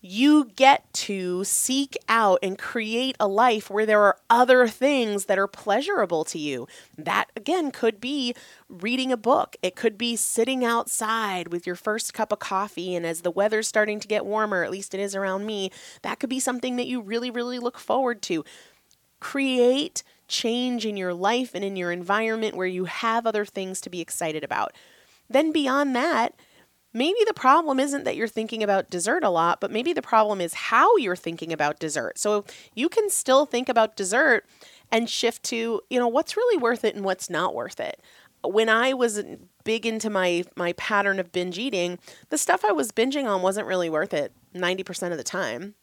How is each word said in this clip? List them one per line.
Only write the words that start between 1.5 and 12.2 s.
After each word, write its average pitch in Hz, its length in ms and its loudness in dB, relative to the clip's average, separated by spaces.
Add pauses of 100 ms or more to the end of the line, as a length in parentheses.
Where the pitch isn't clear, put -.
out 208 360 4
and 196 160 -4
create 233 600 -4
a 214 80 2
life 214 440 2
where 214 160 2
there 208 160 6
are 196 160 6 (100)
other 247 400 8
things 233 560 2
that 190 140 2
are 196 80 2
pleasurable 214 800 0
to - 120 -8
you. 139 300 -4 (300)
That, 190 360 -2
again, 285 360 -2
could 226 280 0
be 254 360 -4 (340)
reading 240 420 -4
a 247 60 2
book. 226 460 0
It 180 120 -2
could 220 220 -2
be 233 200 -2
sitting 247 500 0
outside 220 840 -2
with 175 180 -6
your 180 100 -6
first 214 360 -4
cup 214 180 -4